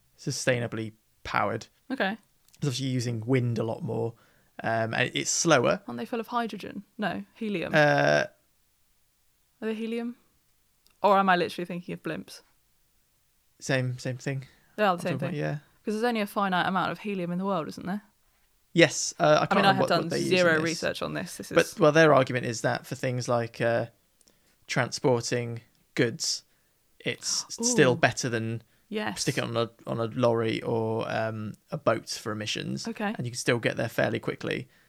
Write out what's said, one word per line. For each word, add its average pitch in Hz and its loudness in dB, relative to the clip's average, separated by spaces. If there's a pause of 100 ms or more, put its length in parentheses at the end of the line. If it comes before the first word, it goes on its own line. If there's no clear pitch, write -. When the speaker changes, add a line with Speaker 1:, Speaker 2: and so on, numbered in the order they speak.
(180)
Speaker 1:
sustainably 120 -4 (320)
powered. 110 -2 (240)
Speaker 2:
Okay. 226 -2 (460)
Speaker 1:
It's - -4
obviously 131 -4
using 120 -2
wind 120 2
a 113 -2
lot 113 -6
more, 113 -4 (480)
um, 113 0
and 123 0
it's 143 -2
slower. 151 4
Speaker 2:
Aren't 240 -10
they 233 -6
full 233 -6
of 220 -10
hydrogen? 214 -6 (140)
No, 202 -4 (120)
helium. 196 -4
Speaker 1:
Uh, 147 6 (1400)
Speaker 2:
Are 220 -6
they 220 -2
helium? 233 -6 (840)
Or 190 8
am 196 4
I 185 6
literally 175 -2
thinking 175 -8
of 170 -14
blimps? - -8 (1160)
Speaker 1:
Same, 127 -2
same 127 -6
thing. 135 -6 (320)
Speaker 2:
They 214 0
are 190 4
the 170 -10
Speaker 1:
I'm 165 -6
Speaker 2:
same - 0
Speaker 1:
talking - 0
about, 175 -4
Speaker 2:
thing. 147 -6
Speaker 1:
yeah. 151 -2 (280)
Speaker 2:
'Cause 208 -2
there's 214 -2
only 233 0
a 202 -2
finite 190 0
amount 180 0
of 170 -8
helium 190 -6
in 175 -2
the 185 -4
world, 185 -2
isn't - -12
there? 190 -6 (680)
Speaker 1:
Yes, - 4
uh, 151 6
I 156 0
can't - -2
Speaker 2:
I - 2
mean, 196 4
I 196 8
Speaker 1:
remember 190 6
Speaker 2:
have 185 0
Speaker 1:
what, - 2
Speaker 2:
done 170 2
Speaker 1:
what 165 -6
they 143 0
use 139 0
in 180 4
Speaker 2:
zero 170 6
Speaker 1:
this. 156 2
Speaker 2:
research 165 -2
on 156 -4
this. 156 -8
This - -12
Speaker 1:
But, 165 4
Speaker 2:
is - -12
Speaker 1:
well, 151 8
their 156 8
argument 127 2
is 117 -4
that 120 -2
for - -8
things 127 -4
like, 117 -2
uh, 117 2 (800)
transporting 120 0 (340)
goods, - 0 (560)
it's - -4 (140)
s-, 233 -2
still 156 6
Speaker 2:
Ooh. - 2
Speaker 1:
better 135 0
than 113 -4 (260)
Speaker 2:
Yes. 214 -6
Speaker 1:
stick - -2
it 127 -2
on 117 -4
a, 117 0 (160)
on 131 -4
a 117 0
lorry 117 0
or, 113 -2
um, 110 -4 (160)
a 160 -6
boat 117 0
for - -8
emissions. 107 -6
Speaker 2:
Okay. 220 -6
Speaker 1:
And 127 -6
you 120 -6
can 123 -10
still 123 2
get 120 -2
there 123 -4
fairly 117 0
quickly. - -6 (200)